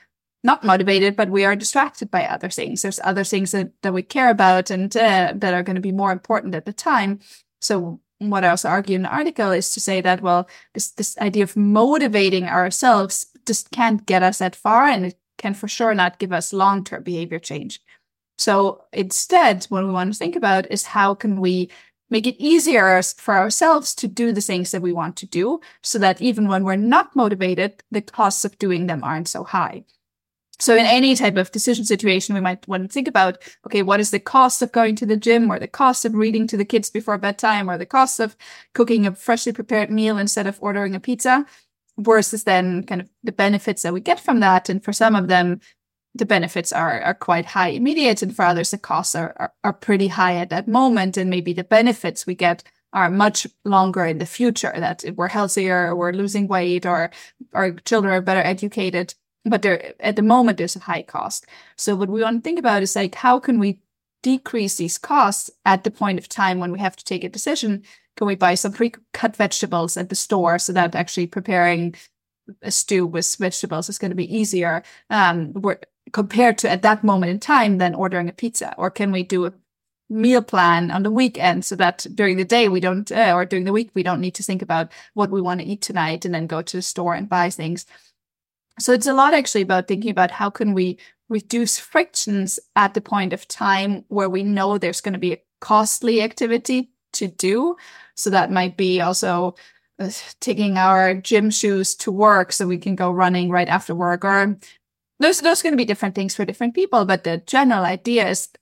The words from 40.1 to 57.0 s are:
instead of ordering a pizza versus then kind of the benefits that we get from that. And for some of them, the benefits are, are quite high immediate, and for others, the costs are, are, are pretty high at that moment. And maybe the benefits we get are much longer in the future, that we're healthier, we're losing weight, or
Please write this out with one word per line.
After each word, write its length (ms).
instead 300
of 120
ordering 360
a 40
pizza 460
versus 440
then 400
kind 180
of 80
the 80
benefits 520
that 100
we 60
get 200
from 200
that. 280
And 160
for 100
some 220
of 120
them, 340
the 100
benefits 480
are, 280
are 120
quite 320
high 240
immediate, 540
and 120
for 80
others, 280
the 80
costs 340
are, 240
are, 160
are 100
pretty 340
high 300
at 120
that 180
moment. 500
And 120
maybe 240
the 100
benefits 640
we 80
get 300
are 180
much 340
longer 420
in 120
the 80
future, 500
that 280
we're 120
healthier, 680
we're 180
losing 340
weight, 400
or 240